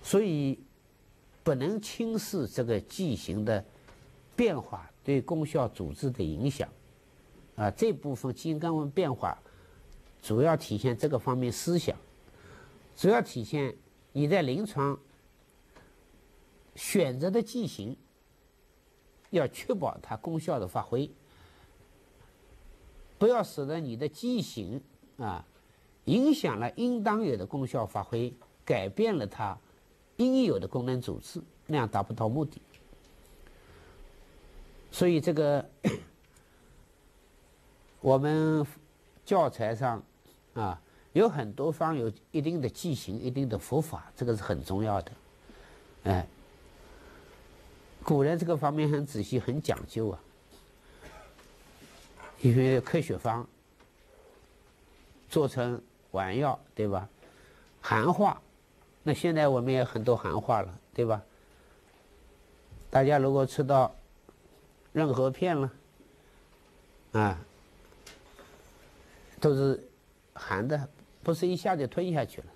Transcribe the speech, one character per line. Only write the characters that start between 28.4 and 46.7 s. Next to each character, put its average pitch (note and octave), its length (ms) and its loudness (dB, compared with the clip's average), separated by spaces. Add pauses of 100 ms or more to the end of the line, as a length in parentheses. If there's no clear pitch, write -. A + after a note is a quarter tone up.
改 G2+ 240 0
变 G#3+ 240 2
了 A#2 140 -2
它 G2+ 280 -6 (640)
应 B3+ 260 4
有 D3 140 4
的 - 100 -4
功 B2 180 -2
能 B2+ 160 0
组 D#2 180 -6
织， - 200 -12 (280)
那 D3+ 100 0
样 A#2 100 2
达 G#2 140 0
不 G2+ 120 -4
到 A2+ 140 0
目 C#3 160 0
的。 - 180 -8 (2250)
所 - 160 2
以 E3 140 4
这 E3+ 120 0
个 C#3+ 360 2 (140)
<coughs> - 160 0 (2000)
我 C3 160 6
们 D#3 480 2 (580)
教 F3 240 4
材 A#2 280 -2
上， A#2 280 -2 (520)
啊， G2 260 -4 (320)
有 A3 160 4
很 B2+ 240 -4
多 D3 180 -2
方 D#3+ 240 -2
有 A2+ 160 -2 (200)
一 D3+ 100 -2
定 E3 180 -2
的 B2+ 80 -2
剂 D3+ 280 -4
型、 G#2+ 240 -8
一 B2+ 100 -4
定 C3+ 180 -2
的 A2 100 -4
佛 C3 220 -2
法， - 360 -8
这 B2+ 100 -4
个 A#2 100 0
是 G2+ 60 -6
很 D#2+ 240 -4
重 G2 180 0
要 G#2 200 0
的。 - 80 -12 (960)
哎， F#2+ 220 2 (1800)